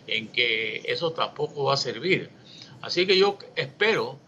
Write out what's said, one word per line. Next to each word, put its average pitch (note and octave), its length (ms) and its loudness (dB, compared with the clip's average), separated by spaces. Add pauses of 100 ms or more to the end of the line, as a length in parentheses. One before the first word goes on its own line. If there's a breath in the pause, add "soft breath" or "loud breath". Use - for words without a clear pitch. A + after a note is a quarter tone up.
en A2 220 -4
que A2+ 560 -2
eso D#3 260 -2
tampoco C#3+ 540 -4
va C#3 100 2
a - 20 2
servir. C3+ 540 -2 (500 loud breath)
Así F3 240 0
que F#3+ 100 4
yo G3 220 4 (180)
espero D3+ 640 0 (100)